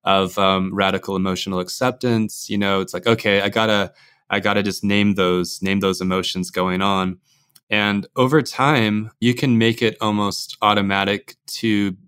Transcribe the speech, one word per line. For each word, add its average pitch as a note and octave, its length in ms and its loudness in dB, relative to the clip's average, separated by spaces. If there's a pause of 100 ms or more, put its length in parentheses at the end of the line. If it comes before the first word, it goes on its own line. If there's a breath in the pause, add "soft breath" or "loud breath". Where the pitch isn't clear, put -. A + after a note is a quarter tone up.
of, F#2+ 340 2
um, F#2+ 360 2
radical F#2+ 420 -2
emotional F#2 420 -2
acceptance. A#2 920 -2
You G#2 80 -2
know, G2 240 0
it's F2+ 100 -8
like, F#2 140 -4
"Okay, A2 340 2
I G2+ 80 -2
gotta, G#2 460 0 (340 soft breath)
I G2+ 120 0
gotta G2+ 220 0
just G2+ 220 -4
name G2+ 300 2
those, F2+ 480 0
name F#2+ 180 0
those F#2+ 220 0
emotions F#2 480 -2
going F#2 320 -2
on." F#2+ 360 0 (520 soft breath)
And G#2 440 0
over C3 280 2
time, A2 760 0
you A#2+ 140 2
can B2 240 2
make A#2 240 2
it A2+ 220 0
almost G#2 580 -2
automatic G2+ 760 0 (100)
to G2+ 500 -2 (120)